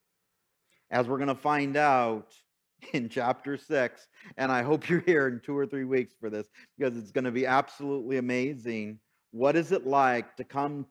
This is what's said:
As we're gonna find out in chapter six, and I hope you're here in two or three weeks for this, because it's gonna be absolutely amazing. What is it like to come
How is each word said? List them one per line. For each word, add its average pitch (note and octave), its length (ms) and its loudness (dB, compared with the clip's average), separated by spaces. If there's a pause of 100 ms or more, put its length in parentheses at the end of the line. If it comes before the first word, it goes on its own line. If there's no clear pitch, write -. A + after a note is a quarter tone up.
(920)
As A#2+ 160 0
we're C3 100 -2
gonna C3+ 180 -2
find C#3+ 400 0
out B2+ 580 2 (600)
in A#2+ 160 -4
chapter C3 480 -4
six, C3 500 -2 (300)
and C3 140 0
I B2 100 2
hope D3+ 260 0
you're E3 140 2
here D#3 260 4
in A#2+ 140 -4
two C#3+ 160 -6
or C#3 100 0
three C3+ 160 -6
weeks B2+ 380 0
for A2 80 -6
this, G#2+ 200 -6 (280)
because B2+ 180 -2
it's G#2+ 160 -12
gonna B2+ 200 -2
be B2 140 0
absolutely C3+ 720 -2
amazing. B2 840 -4 (320)
What C3+ 260 2
is E3 160 0
it F3 120 -2
like B2+ 520 2
to B2 80 -10
come C#3+ 460 -6